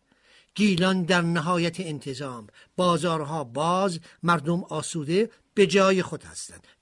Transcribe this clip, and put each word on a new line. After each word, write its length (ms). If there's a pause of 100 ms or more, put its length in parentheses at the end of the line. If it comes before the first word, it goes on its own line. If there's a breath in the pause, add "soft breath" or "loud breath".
(540 soft breath)
گیلان 480
در 200
نهایت 580
انتظام، 680 (300 soft breath)
بازارها 680
باز، 560 (220 loud breath)
مردم 420
آسوده 680 (240 soft breath)
به 120
جای 360
خود 220
هستند.» 420 (160 soft breath)